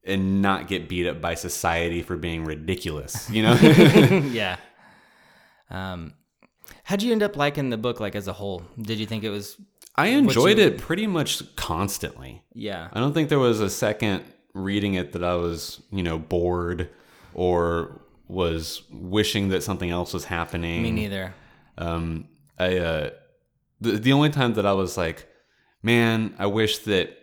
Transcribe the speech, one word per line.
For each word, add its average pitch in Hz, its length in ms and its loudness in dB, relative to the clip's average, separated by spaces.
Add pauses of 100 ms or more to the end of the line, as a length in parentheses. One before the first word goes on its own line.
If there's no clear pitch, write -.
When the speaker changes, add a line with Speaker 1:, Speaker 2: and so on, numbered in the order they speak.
Speaker 1:
and 98 380 0
not 98 260 0
get 87 200 -4
beat 87 180 -2
up 80 140 -4
by 85 140 -2
society 85 680 -2
for 90 140 -6
being 82 280 -6
ridiculous, 78 880 -6
you 107 120 2
know? 117 120 6
<laughs> 147 720 8
Speaker 2:
<laughs> 123 40 -4
Yeah. 98 240 -2 (1120)
Um, 92 440 -10 (720)
how'd 196 180 -2
you 240 100 0
end 214 100 2
up 202 140 -2
liking 143 340 0
the 113 80 -2
book, 117 220 -4
like, 101 140 -6
as 101 140 -6
a 107 40 -6
whole? 98 300 -8 (180)
Did 107 180 -4
you 107 80 -4
think 107 180 -8
it 107 60 -4
was 101 260 -10 (380)
Speaker 1:
I 156 140 2
Speaker 2:
what 262 80 2
Speaker 1:
enjoyed 208 420 4
Speaker 2:
you 202 60 6
Speaker 1:
it - 140 4
pretty 196 280 -4
much - 500 -4
constantly. - 840 -6 (120)
Speaker 2:
Yeah. 101 380 -10
Speaker 1:
I 110 80 -4
don't 143 120 2
think 156 160 0
there 151 100 4
was 117 220 4
a 98 100 0
second 104 540 -2 (300)
reading 98 400 -2
it 90 180 -4
that 87 100 -6
I 87 140 0
was, 85 540 -4
you 98 120 -4
know, 82 160 -2
bored 87 680 -2 (460)
or 85 680 0 (280)
was 82 640 -4
wishing 98 600 0
that 92 120 0
something 87 280 -4
else 87 240 -4
was 87 100 -6
happening. 85 580 -4
Speaker 2:
Me 113 80 -2
neither. 98 440 -6 (420)
Speaker 1:
Um, 82 520 -6 (300)
I, 92 200 0
uh, 80 320 -2 (680)
the, 113 120 -2
the 113 200 2
only 147 180 4
time 127 240 0
that 101 100 0
I 101 80 2
was 95 240 -2
like, 82 300 -4 (560)
"Man, 113 560 2
I 98 80 -2
wish 104 340 0
that 92 420 0